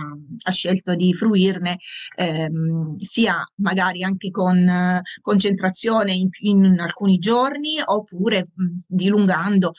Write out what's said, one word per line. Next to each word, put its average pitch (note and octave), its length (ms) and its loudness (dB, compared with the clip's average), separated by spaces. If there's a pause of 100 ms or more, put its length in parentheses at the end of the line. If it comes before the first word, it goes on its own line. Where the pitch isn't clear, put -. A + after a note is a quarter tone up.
(440)
ha F#3 80 -2
scelto F#3 440 -2
di F3+ 180 2
fruirne, F#3 640 0 (400)
ehm, D#3+ 800 -4
sia F#3 440 -2 (160)
magari F#3 460 -2
anche F#3+ 260 -4
con, F3+ 280 2
eh, F3+ 440 2 (200)
concentrazione G3 920 0
in, F#3 140 0 (140)
in G3 360 6
alcuni F3+ 400 0
giorni C#4 640 0
oppure, G3+ 640 -2 (160)
mm, F3 260 -2
dilungando F#3 920 2